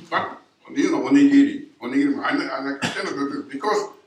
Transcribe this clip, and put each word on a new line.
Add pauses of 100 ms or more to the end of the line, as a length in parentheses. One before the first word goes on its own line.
But, (380)
you
know,
onigiri, (160)
onigiri
man,
I,
I,
I
cannot
do
that.
Because (160)